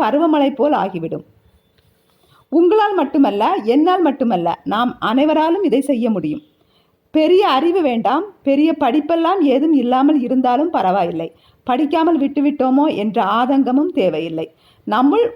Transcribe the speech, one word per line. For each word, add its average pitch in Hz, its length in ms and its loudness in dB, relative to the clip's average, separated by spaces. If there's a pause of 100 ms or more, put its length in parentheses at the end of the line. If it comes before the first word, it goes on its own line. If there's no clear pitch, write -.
பருவமழை 285 540 0
போல் 285 180 0
ஆகிவிடும். 160 520 -4 (1200)
உங்களால் 392 460 2
மட்டுமல்ல, 269 600 0 (100)
என்னால் 311 380 2
மட்டுமல்ல, 233 640 -2
நாம் 226 360 -2
அனைவராலும் 311 640 0
இதை 277 180 0
செய்ய 240 300 -2
முடியும். 156 300 -4 (680)
பெரிய 359 380 2
அறிவு 339 340 0
வேண்டாம், 254 420 0 (180)
பெரிய 294 380 2
படிப்பெல்லாம் 330 600 0
ஏதும் 285 320 2
இல்லாமல் 262 480 2
இருந்தாலும் 254 500 0
பரவாயில்லை. 180 600 -2 (320)
படிக்காமல் 320 540 0
விட்டுவிட்டோமோ 277 800 0
என்ற 208 280 -2
ஆதங்கமும் 254 720 0
தேவையில்லை. 165 600 -4 (320)
நம்முள் 285 500 2